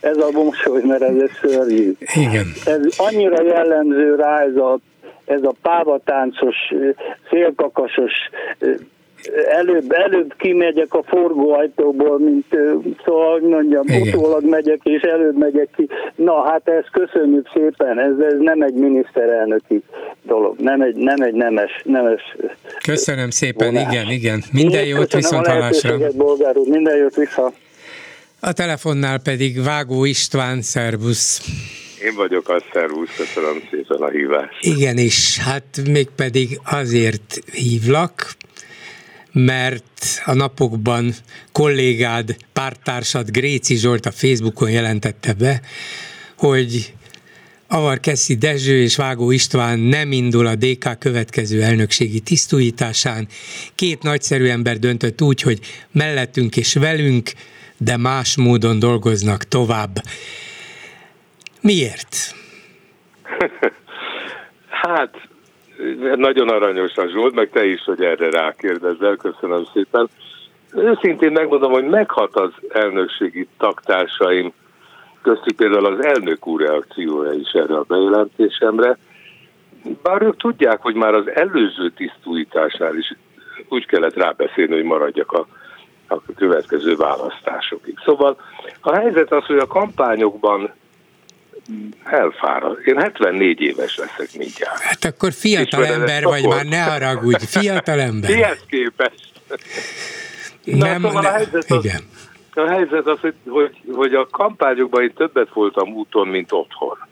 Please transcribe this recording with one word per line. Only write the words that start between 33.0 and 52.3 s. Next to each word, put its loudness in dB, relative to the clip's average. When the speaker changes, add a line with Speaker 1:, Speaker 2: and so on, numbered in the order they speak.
Speaker 3:
köszönöm -4
szépen -4
a -2
hívást. -4
Speaker 2:
Igenis, 2
hát -4
mégpedig 0
azért -2
hívlak, 0
mert -2
a 0
napokban 0
kollégád, 0
pártársad, -4
Gréci 0
Zsolt 0
a -2
Facebookon 0
jelentette -2
be, 2
hogy 0
Avar 0
Keszi 0
Dezső 2
és 2
Vágó -2
István 2
nem 2
indul 2
a 0
D 0
K -4
következő -2
elnökségi 2
tisztújításán. -2